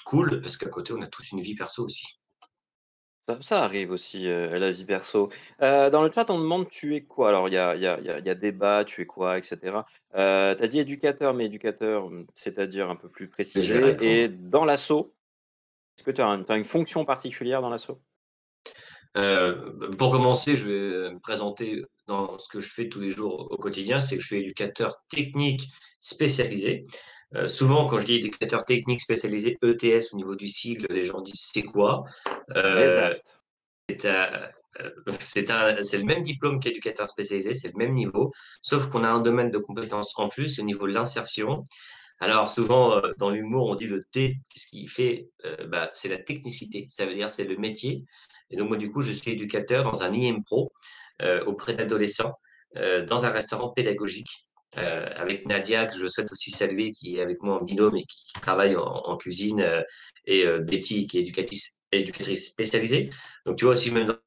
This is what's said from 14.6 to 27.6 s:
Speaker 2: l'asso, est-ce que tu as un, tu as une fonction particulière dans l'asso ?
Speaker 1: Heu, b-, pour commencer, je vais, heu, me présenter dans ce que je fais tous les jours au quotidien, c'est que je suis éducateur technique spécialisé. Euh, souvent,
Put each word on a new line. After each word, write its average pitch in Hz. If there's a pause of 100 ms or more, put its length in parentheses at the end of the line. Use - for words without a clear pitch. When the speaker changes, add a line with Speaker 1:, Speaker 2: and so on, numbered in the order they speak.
Speaker 2:
l'asso, 151 (840)
est-ce -
que 135
tu 127
as 117
un, 98
tu 113
as 107
une 107
fonction 160
particulière 131
dans 120
l'asso ? 120 (1160)
Speaker 1:
Heu, 98 (260)
b-, 98
pour 131
commencer, 127
je 107
vais, 101
heu, 92
me 90
présenter 107 (240)
dans 98
ce -
que 104
je 101
fais 117
tous 104
les 98
jours 95
au -
quotidien, 98
c'est 131
que 90
je -
suis 104
éducateur 101 (120)
technique 139 (380)
spécialisé. 127 (500)
Euh, 98
souvent, 131